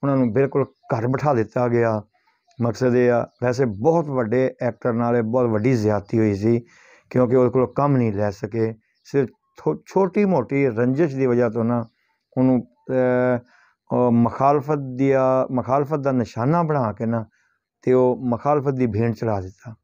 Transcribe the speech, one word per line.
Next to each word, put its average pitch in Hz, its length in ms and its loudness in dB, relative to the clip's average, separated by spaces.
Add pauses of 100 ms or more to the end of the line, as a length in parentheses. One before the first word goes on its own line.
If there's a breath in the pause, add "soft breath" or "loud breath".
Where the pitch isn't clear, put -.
ਉਹਨਾਂ 139 140 0
ਨੂੰ 123 160 0
ਬਿਲਕੁਲ 139 320 0
ਘਰ - 420 -6
ਬਿਠਾ 135 280 0
ਦਿੱਤਾ 120 340 0
ਗਿਆ। 117 340 0 (600)
ਮਕਸਦ 120 320 0
ਇਹ 123 180 4
ਆ, 120 180 0 (120)
ਵੈਸੇ 123 220 0
ਬਹੁਤ 147 440 0
ਵੱਡੇ 127 540 -2
ਐਕਟਰ 123 300 -4
ਨਾਲ 120 240 0
ਇਹ 120 60 0
ਬਹੁਤ 120 240 0
ਵੱਡੀ 113 280 0
ਜ਼ਿਆਦਤੀ 107 440 0
ਹੋਈ 107 160 2
ਸੀ, 113 260 0 (500 soft breath)
ਕਿਉਂਕਿ 127 260 2
ਉਹਦੇ 127 140 4
ਕੋਲੋਂ 127 180 0
ਕੰਮ 139 280 0
ਨਹੀਂ 117 160 0
ਲੈ 104 180 -2
ਸਕੇ। 110 440 -4 (300)
ਸਿਰਫ 139 240 -2 (280)
ਥੋ-, 156 300 -4
ਛੋਟੀ 190 380 0
ਮੋਟੀ 139 440 0
ਰੰਜਿਸ਼ 131 480 0
ਦੀ 135 100 0
ਵਜ੍ਹਾ 120 220 2
ਤੋਂ 113 160 -2
ਨਾ 117 200 -2 (540)
ਉਹਨੂੰ, 131 300 2 (220)
ਅਹ, 127 480 2 (580 soft breath)
ਉਹ 123 160 2
ਮੁਖਾਲਫਤ 139 680 2 (180)
ਦੀ 135 140 2
ਆ, 131 400 2
ਮੁਖਾਲਫਤ 135 480 -2
ਦਾ 139 140 -2
ਨਿਸ਼ਾਨਾ 127 500 0
ਬਣਾ 143 300 -2
ਕੇ 113 140 -6
ਨਾ 113 200 -4 (560)
ਤੇ 127 100 0
ਉਹ 127 240 4
ਮੁਖਾਲਫਤ 135 560 -2
ਦੀ 127 140 0
ਭੇਂਟ 113 280 0
ਚੜਾ 110 260 -4
ਦਿੱਤਾ। 95 440 -14